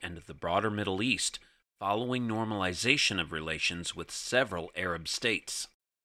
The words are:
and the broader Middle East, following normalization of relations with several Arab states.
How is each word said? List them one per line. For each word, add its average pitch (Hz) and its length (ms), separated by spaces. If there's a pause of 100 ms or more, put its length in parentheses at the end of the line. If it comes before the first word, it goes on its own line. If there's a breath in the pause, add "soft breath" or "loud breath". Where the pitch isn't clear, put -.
and 87 140
the 80 180
broader 92 340
Middle 101 320
East, - 380 (400 soft breath)
following 120 480
normalization 110 920
of 80 120
relations 80 640
with 82 160
several 95 640
Arab 85 320
states. - 640 (360)